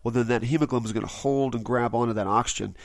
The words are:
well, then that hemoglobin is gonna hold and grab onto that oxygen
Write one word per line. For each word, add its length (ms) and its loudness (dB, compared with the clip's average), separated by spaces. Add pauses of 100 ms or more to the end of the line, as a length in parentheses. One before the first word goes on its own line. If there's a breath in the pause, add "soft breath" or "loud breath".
well, 80 -2
then 160 2
that 160 2
hemoglobin 420 2
is 80 -4
gonna 140 -2
hold 480 0
and 100 -6
grab 300 0
onto 180 2
that 140 0
oxygen 580 0